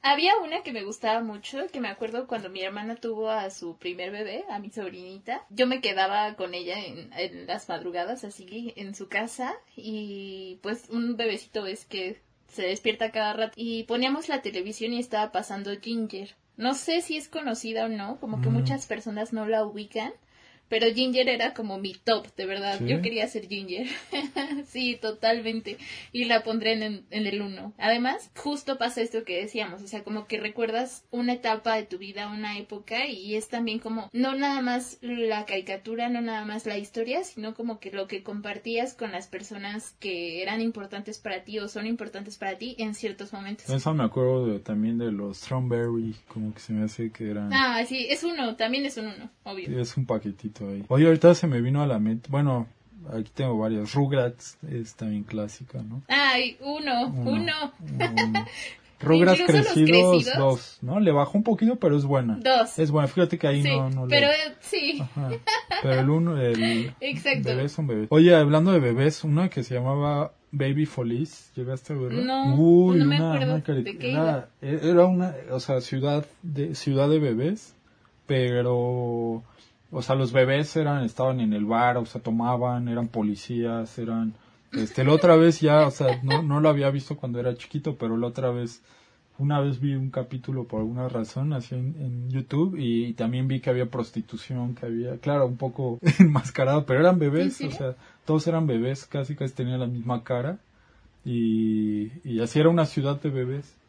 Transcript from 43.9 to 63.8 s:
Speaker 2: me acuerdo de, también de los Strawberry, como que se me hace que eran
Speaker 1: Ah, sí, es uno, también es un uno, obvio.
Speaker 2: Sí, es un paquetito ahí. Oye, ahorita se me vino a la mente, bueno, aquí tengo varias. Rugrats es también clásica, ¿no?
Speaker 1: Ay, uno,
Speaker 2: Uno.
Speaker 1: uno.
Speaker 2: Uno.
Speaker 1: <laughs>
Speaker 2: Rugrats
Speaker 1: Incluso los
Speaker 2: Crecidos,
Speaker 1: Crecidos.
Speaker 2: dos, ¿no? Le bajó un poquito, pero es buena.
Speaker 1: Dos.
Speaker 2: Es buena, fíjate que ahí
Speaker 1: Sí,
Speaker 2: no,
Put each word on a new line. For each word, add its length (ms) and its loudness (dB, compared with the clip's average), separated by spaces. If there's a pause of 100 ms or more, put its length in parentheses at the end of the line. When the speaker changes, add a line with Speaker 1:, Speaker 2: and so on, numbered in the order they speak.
Speaker 2:
me 120 2
acuerdo 420 0
de, 120 -2
también 380 -2
de 140 -2
los 260 -6
Strawberry, 800 -2 (120)
como 260 -6
que 60 -16
se 140 -8
me 120 0
hace 260 -6
que 180 -8
eran 240 -4
Speaker 1:
Ah, 340 2
sí, 220 -6
es 140 -2
uno, 320 -4
también 300 -2
es 120 -8
un 100 -8
uno, 220 -14 (140)
obvio. 240 -10
Speaker 2:
Sí, 100 -6
es 200 -4
un 80 0
paquetito 640 -6
ahí. 180 -8
Oye, 200 6
ahorita 280 10
se 120 0
me 140 2
vino 220 2
a 40 2
la 120 0
mente, 320 0
bueno, 360 2 (440)
aquí 220 -6
tengo 240 -2
varias. 360 -2
Rugrats 640 0 (120)
es 260 -8
también 280 -4
clásica, 600 -8
¿no? 240 -10
Speaker 1:
Ay, 540 2
uno, 460 -2
Speaker 2:
Uno. 240 -2
Speaker 1:
uno. 420 -2 (180)
Speaker 2:
Uno. 540 0 (260)
Speaker 1:
<laughs> 300 -20
Speaker 2:
Rugrats 400 8
Speaker 1:
Incluso 220 6
los 100 2
Speaker 2:
Crecidos, 380 8 (120)
Speaker 1:
Crecidos. 140 0
Speaker 2:
dos, 440 2
¿no? 200 -2
Le 100 6
bajó 260 4
un 60 4
poquito, 320 4
pero 220 4
es 80 2
buena. 360 2
Speaker 1:
Dos. 380 4
Speaker 2:
Es 120 2
buena, 180 4
fíjate 280 2
que 100 0
ahí 140 2
Speaker 1:
Sí, 140 2
Speaker 2:
no, 140 0